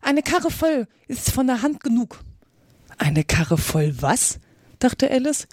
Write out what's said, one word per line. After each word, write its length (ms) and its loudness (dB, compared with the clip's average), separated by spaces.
Eine 200 2
Karre 300 0
voll 360 0
ist 240 -6
von 160 0
der 140 0
Hand 200 -2
genug. 420 -2
Eine 260 2
Karre 340 0
voll 440 0
was?, 380 0
dachte 300 2
Alice 440 0